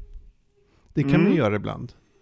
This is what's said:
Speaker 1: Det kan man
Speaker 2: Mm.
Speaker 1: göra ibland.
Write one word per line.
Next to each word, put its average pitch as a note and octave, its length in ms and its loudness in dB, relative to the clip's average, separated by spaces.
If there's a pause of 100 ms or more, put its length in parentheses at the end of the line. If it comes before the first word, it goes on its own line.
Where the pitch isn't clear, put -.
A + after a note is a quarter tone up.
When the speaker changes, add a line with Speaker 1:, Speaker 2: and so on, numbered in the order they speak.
(920)
Speaker 1:
Det D3+ 100 -2
kan C#3 80 0
man E3 100 4
Speaker 2:
Mm. G3 160 4
Speaker 1:
göra G#2+ 180 2
ibland. G#2 360 -8 (300)